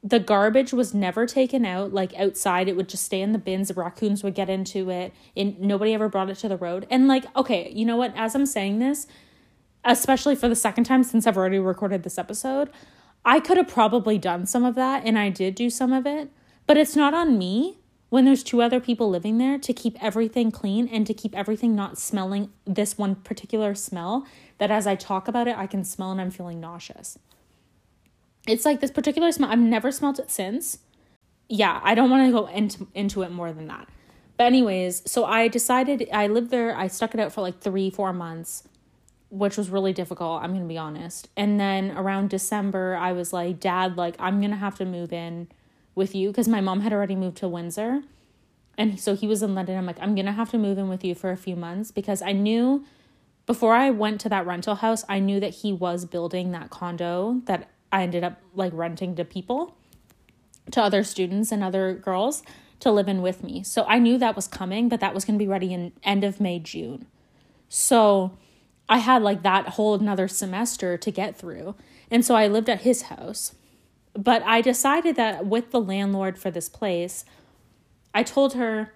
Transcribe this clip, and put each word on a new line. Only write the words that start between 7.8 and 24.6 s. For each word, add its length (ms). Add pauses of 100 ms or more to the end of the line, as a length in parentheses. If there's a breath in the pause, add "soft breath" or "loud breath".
know 100
what? 200
As 180
I'm 120
saying 340
this, 260 (760 soft breath)
especially 540
for 120
the 60
second 300
time 180
since 240
I've 120
already 200
recorded 440
this 160
episode, 520 (540 loud breath)
I 160
could 160
have 120
probably 500
done 260
some 200
of 100
that, 320
and 120
I 120
did 240
do 160
some 220
of 140
it, 240 (360 soft breath)
but 100
it's 180
not 200
on 240
me 400 (320)
when 140
there's 200
two 180
other 160
people 320
living 280
there 200
to 140
keep 300
everything 480
clean 380
and 180
to 80
keep 220
everything 380
not 240
smelling 540 (120)
this 320
one 180
particular 600
smell 520 (320 loud breath)
that 120